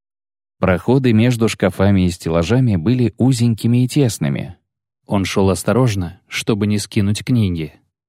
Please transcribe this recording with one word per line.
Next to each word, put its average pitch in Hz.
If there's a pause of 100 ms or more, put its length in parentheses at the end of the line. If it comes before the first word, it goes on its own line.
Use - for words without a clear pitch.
(580)
Проходы 120
между 113
шкафами 98
и 87
стеллажами 90
были 117
узенькими 120
и 127
тесными. 101 (480)
Он 98
шёл 98
осторожно, 98
чтобы 107
не 104
скинуть 101
книги. 92 (360)